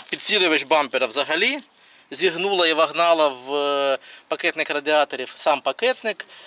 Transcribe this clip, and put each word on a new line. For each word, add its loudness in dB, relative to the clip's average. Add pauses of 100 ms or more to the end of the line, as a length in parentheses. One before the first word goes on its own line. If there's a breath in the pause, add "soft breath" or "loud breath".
підсилювач 2
бампера 0
взагалі -2 (480 loud breath)
зігнула 0
і 2
вогнала 2
в, -4
е, 0 (300 loud breath)
пакетник -4
радіаторів. -2
Сам -2
пакетник, -4 (220 loud breath)